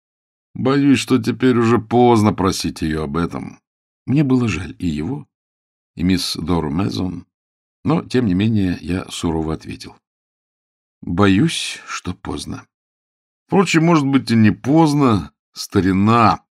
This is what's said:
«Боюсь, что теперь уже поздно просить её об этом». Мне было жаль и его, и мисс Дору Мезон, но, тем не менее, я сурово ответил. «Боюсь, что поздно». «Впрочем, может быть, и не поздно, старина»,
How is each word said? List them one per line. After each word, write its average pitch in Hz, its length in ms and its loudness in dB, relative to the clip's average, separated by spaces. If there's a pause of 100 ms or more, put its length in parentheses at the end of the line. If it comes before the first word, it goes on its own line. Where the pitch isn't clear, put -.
(540)
«Боюсь, 135 460 2
что 131 180 0
теперь 117 400 0
уже 117 220 2
поздно 113 540 4
просить 90 480 -4
её 78 220 -2
об 73 120 -6
этом». - 460 -6 (440)
Мне 143 200 0
было 123 240 0
жаль 80 300 -8
и 90 60 -6
его, 85 440 -6 (640)
и 78 80 -6
мисс 90 320 0
Дору 80 340 -2
Мезон, 92 560 -6 (580)
но, 160 180 0
тем 123 240 -2
не 92 80 0
менее, 98 480 0
я 87 280 -6
сурово 80 440 -4
ответил. - 420 -14 (1080)
«Боюсь, 101 840 0
что - 280 -10
поздно». - 520 -12 (800)
«Впрочем, 170 360 2
может 160 220 4
быть, 131 260 0
и 117 40 2
не 107 160 6
поздно, 139 800 2 (200)
старина», 101 1000 0